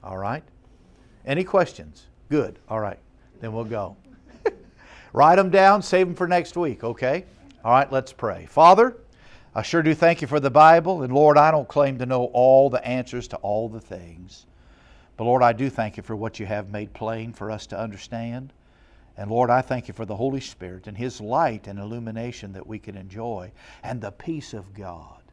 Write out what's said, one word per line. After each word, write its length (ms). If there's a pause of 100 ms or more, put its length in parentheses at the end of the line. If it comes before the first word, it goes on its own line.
All 140
right? 260 (800)
Any 200
questions? 600 (220)
Good. 300 (100)
All 120
right. 180 (420)
Then 120
we'll 120
go. 320 (480)
<laughs> 80 (600)
Write 260
'em 120
down, 320
save 260
'em 60
for 120
next 300
week, 260
okay? 420 (400)
All 80
right, 200
let's 200
pray. 340
Father, 500 (580)
I 80
sure 200
do 120
thank 280
you 60
for 120
the 100
Bible. 520
And 120
Lord, 220
I 140
don't 180
claim 300
to 80
know 260
all 380
the 140
answers 440
to 80
all 320
the 120
things. 680 (720)
But 60
Lord, 180
I 100
do 160
thank 300
you 40
for 140
what 240
you 60
have 240
made 240
plain 400
for 160
us 180
to 100
understand. 720 (640)
And 140
Lord, 200
I 100
thank 280
you 60
for 120
the 100
Holy 240
Spirit 460
and 100
His 240
light 480
and 100
illumination 760
that 120
we 120
can 180
enjoy, 560 (300)
and 180
the 100
peace 440
of 180
God. 480 (120)